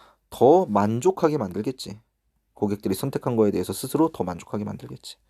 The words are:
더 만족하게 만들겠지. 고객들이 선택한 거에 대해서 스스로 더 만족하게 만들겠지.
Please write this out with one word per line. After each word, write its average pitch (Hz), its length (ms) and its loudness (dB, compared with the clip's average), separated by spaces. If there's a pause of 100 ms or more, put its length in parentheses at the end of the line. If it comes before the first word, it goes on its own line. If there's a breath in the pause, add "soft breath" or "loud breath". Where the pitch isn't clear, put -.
(300 soft breath)
더 160 360 6
만족하게 123 720 2
만들겠지. 104 600 -8 (540)
고객들이 101 400 -2
선택한 - 420 -4
거에 104 160 4
대해서 92 200 -2
스스로 151 380 0
더 - 140 -4
만족하게 90 400 -8
만들겠지. 107 520 -14 (140)